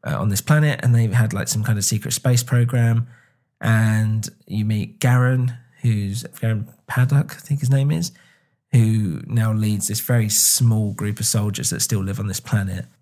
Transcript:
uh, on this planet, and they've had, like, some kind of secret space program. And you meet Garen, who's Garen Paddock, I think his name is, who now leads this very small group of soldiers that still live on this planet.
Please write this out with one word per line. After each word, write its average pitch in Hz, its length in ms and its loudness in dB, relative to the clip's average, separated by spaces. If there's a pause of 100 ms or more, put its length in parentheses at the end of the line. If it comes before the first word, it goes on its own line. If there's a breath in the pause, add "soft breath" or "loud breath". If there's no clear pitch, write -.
uh, - 140 -6
on 104 120 -2
this 98 100 -2
planet, 151 420 2
and 123 120 2
they've 113 180 2
had, 117 200 2
like, 95 140 -4
some 107 160 -4
kind 107 160 0
of 98 60 -4
secret - 280 -4
space 123 300 0
program. 120 640 2 (540 loud breath)
And 110 680 0 (200)
you 104 160 -2
meet 107 340 -2
Garen, 123 580 2 (240)
who's 104 440 -2 (160)
Garen 110 280 -2 (200)
Paddock, 135 480 0
I - 20 -20
think 143 220 -4
his 127 100 0
name 139 220 2
is, 170 180 -2 (640 soft breath)
who 110 540 2
now 110 260 0
leads 107 340 0
this 110 140 -4
very 113 280 0
small 110 640 2
group 104 280 -6
of 113 60 -4
soldiers 104 440 -2
that - 120 -4
still 101 200 -2
live 95 160 -4
on 101 80 -4
this 95 140 -6
planet. 95 460 -4 (160)